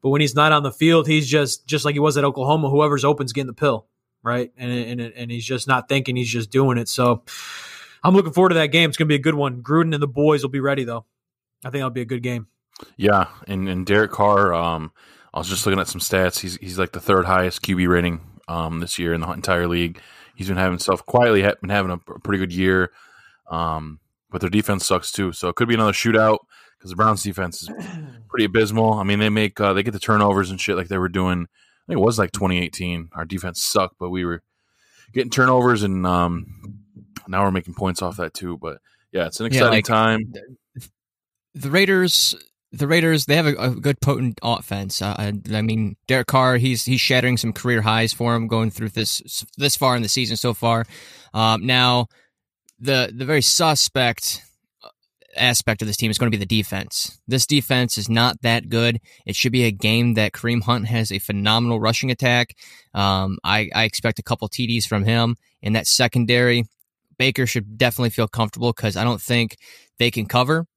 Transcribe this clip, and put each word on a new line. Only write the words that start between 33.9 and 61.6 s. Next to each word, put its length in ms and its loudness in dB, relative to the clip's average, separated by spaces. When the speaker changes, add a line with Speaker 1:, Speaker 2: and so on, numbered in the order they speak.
Speaker 2:
but 120 -6
we 120 -4
were 200 -4
getting 180 -2
turnovers 520 4
and, 220 0
um, 800 -2
now 160 0
we're 80 2
making 220 -4
points 280 -4
off 160 -6
that 160 -8
too. 240 -10
But 200 -12
yeah, 140 -2
it's 140 -10
an 60 -6
Speaker 3:
Yeah, 120 0
Speaker 2:
exciting 140 4
Speaker 3:
like, 140 2
Speaker 2:
time. 460 2
Speaker 3:
the, 500 -20
the 140 -6
Raiders, 640 2
the 140 -2
Raiders, 400 2
they 100 4
have 80 2
a, 100 2
a 140 -2
good 320 -2
potent 420 -2
offense. 580 -4
Uh, 160 -4
I, 160 -4
I 80 0
mean, 340 -2
Derek 200 2
Carr, 300 2
he's, 260 0
he's 160 0
shattering 380 0
some 160 -4
career 280 0
highs 300 0
for 240 -2
him 120 -2
going 240 0
through 180 -8
this, 560 -6
this 220 -2
far 180 2
in 60 -2
the 80 -4
season 260 -2
so 180 -2
far. 320 0
Um, 320 2
now, 420 2
the, 380 0
the 80 -8
very 180 2
suspect 1000 0
aspect 440 0
of 60 -4
this 80 -4
team 160 -2
is 60 -4
gonna 120 2
be 60 0
the 100 -4
defense. 800 -4
This 200 0
defense 520 0
is 120 -6
not 320 0
that 260 0
good. 320 0
It 120 -6
should 160 0
be 100 4
a 80 2
game 440 2
that 180 0
Kareem 280 -2
Hunt 260 -2
has 220 -2
a 100 -4
phenomenal 600 0